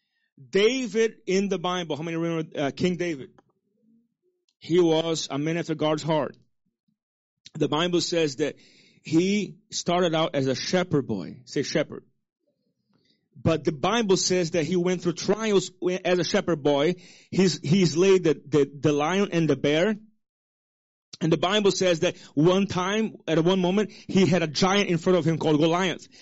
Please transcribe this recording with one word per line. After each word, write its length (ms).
David 680
in 220
the 100
Bible, 380
how 60
many 140
remember, 440
uh, 100
King 260
David? 340
He 220
was 500
a 80
man 180
after 180
God's 280
heart. 340
The 140
Bible 320
says 360
that 200
he 540
started 440
out 200
as 120
a 80
shepherd 520
boy. 380
Say 180
shepherd. 420
But 240
the 80
Bible 440
says 360
that 120
he 120
went 260
through 120
trials 560
as 140
a 60
shepherd 380
boy. 320
He's, 300
he's 360
laid 280
the, 220
the, 240
the 120
lion 400
and 180
the 60
bear. 400
And 120
the 60
Bible 320
says 300
that 160
one 320
time, 500
at 160
one 180
moment, 300
he 360
had 160
a 40
giant 440
in 80
front 200
of 60
him 140
called 200
Goliath. 480